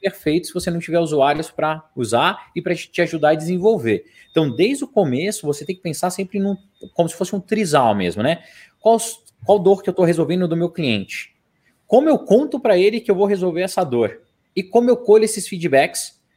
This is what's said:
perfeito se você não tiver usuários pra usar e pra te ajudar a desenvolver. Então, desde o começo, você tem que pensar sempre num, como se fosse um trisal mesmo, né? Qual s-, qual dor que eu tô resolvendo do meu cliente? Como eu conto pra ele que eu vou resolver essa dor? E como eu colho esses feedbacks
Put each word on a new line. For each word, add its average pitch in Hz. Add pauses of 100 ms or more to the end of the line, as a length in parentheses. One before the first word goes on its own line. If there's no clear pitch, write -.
perfeito 175
se -
você 180
não 170
tiver 165
usuários 151
pra 156
usar 127
e 175
pra 180
te -
ajudar 160
a 160
desenvolver. 170 (260)
Então, 156
desde 220
o 247
começo, 165
você 147
tem 180
que -
pensar 175
sempre 196
num, 196 (380)
como 170
se -
fosse 190
um 190
trisal 151
mesmo, 92
né? 160 (360)
Qual 226
s-, - (260)
qual 202
dor 190
que -
eu 180
tô 185
resolvendo 165
do 165
meu 170
cliente? 117 (500)
Como 277
eu 294
conto 277
pra 214
ele 208
que 214
eu 196
vou 196
resolver 180
essa 185
dor? 120 (340)
E 190
como 240
eu 240
colho 220
esses 214
feedbacks 196 (180)